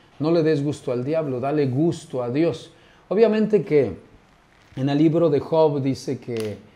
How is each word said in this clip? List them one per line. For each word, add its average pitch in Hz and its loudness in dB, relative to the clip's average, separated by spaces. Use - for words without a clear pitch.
no 151 -2
le 170 2
des 151 0
gusto 143 -6
al 123 -4
diablo, 147 -4
dale 143 -2
gusto 139 -2
a 120 -6
Dios. 151 -2
Obviamente 214 2
que 139 2
en 135 -2
el 143 0
libro 165 4
de 139 0
Job 147 2
dice 135 -4
que 110 -8